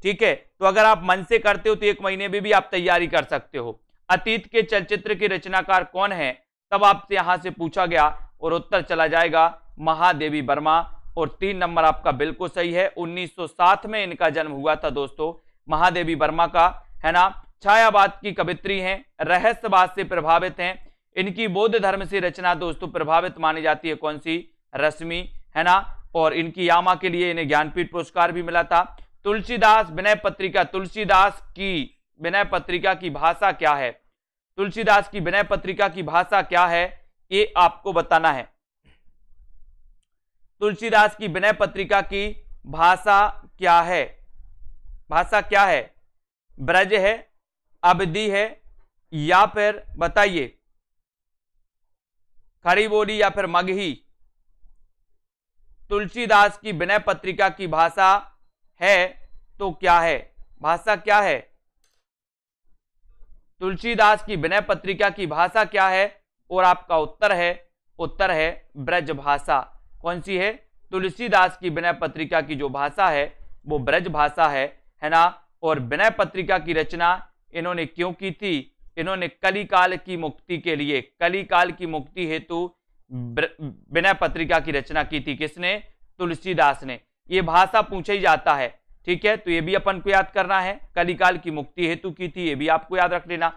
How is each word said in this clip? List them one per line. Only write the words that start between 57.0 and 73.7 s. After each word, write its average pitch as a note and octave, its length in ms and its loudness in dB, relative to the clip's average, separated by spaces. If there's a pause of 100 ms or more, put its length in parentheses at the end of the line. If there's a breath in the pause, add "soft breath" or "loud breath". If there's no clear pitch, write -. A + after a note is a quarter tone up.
पत्रिका F#3+ 500 -2
की F#3 180 -10
भाषा E3+ 480 2 (640)
है F#3 260 4 (520)
तो G3 120 -4
क्या E3+ 280 4
है? E3 180 0 (440)
भाषा F3 340 0
क्या G#3 240 2
है? F3 180 0 (2250)
तुलसीदास G#3 640 2
की G#3+ 120 -6
विनय E3 260 0
पत्रिका G3 480 -2
की G3 180 -6
भाषा F3 380 0
क्या G3 220 2
है? F#3+ 340 0 (300)
और F#3 120 2
आपका F3+ 340 4
उत्तर G3+ 340 0
है, F3 380 -2 (300)
उत्तर F#3 320 -2
है D#3+ 460 -2
ब्रज D#3 360 -4
भाषा। C#3+ 460 0 (420)
कौन E3+ 200 -6
सी F#3+ 160 -6
है? G3 140 -2 (400)
तुलसीदास F#3 640 0
की F3+ 120 -6
विनय E3+ 240 -2
पत्रिका D#3+ 480 -4
की C#3+ 140 -8
जो C3+ 140 -4
भाषा D3 400 0
है D3 240 -2 (320)
वो D3 140 -2